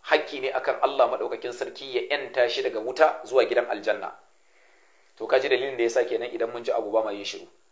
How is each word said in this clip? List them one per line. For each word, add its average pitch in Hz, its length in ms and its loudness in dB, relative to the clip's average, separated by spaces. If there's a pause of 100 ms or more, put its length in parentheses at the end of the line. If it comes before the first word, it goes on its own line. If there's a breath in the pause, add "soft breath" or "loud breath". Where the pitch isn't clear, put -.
Hakki 151 400 0
ne 131 80 -2
akan - 320 -2
Allah 135 300 4
madaukakin 120 420 -4
sarki 135 420 -8
ya 120 140 2
yanta 131 400 0
shi 131 140 -2
daga 113 160 -2
wuta 131 440 2
zuwa 123 220 4
gidan 120 240 0
aljanna. 101 460 -4 (1000 soft breath)
To, 110 100 -8
ka 131 120 4
ji 139 100 -2
dalilin 131 280 0
da 117 60 2
yasa 117 240 2
kenan 120 260 -4
idan 117 160 -2
mun 120 140 -10
ji 120 80 -2
abu 113 200 -2
ba 110 120 2
ma 107 80 -4
yin 101 140 -8
shiru. 87 200 -10 (260)